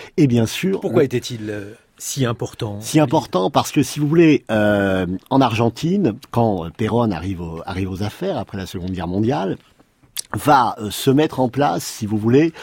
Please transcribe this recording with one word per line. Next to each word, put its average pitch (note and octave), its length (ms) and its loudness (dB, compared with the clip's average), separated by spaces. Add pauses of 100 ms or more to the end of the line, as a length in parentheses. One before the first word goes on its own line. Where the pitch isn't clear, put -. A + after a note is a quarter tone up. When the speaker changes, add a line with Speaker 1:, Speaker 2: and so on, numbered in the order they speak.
(160)
Speaker 1:
Et D3+ 100 6
bien A#2 200 4
sûr, F#3+ 340 -2
Speaker 2:
Pourquoi E3 220 2
Speaker 1:
le C3+ 40 4
Speaker 2:
était-il, A#2+ 420 -6
euh, G#2 240 -10 (240)
si - 300 -4
important ? A2+ 540 -6
Speaker 1:
Si C3 180 0
important, D#3 520 0
parce - 200 0
que, D3 120 2
si - 180 -4
vous D3 80 0
voulez, D#3+ 420 4
euh, G2+ 560 2 (240)
en C3+ 100 4
Argentine, A#2+ 760 0 (160)
quand, G2+ 340 0
euh, E2 100 -10
Perón A2 360 0
arrive F2 280 -6
au, E2 240 -10
arrive F#2 260 -6
aux F#2+ 120 -6
affaires F3 340 -6
après G2+ 220 -8
la F#2 80 -8
Seconde F#2 240 -8
Guerre F2 180 -6
mondiale, B2 480 -2 (800)
va, B2+ 440 2
euh, G#2 120 -6
se - 200 0
mettre D3 300 2
en B2+ 80 2
place, D3 360 -2
si - 220 -8
vous G#2+ 120 -2
voulez, C3 340 4 (100)